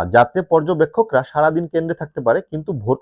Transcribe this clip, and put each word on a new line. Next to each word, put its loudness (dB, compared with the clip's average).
যাতে 2
পর্যবেক্ষকরা 0
সারাদিন 0
কেন্দ্রে -4
থাকতে -10
পারে, 2
কিন্তু -10
ভোট -2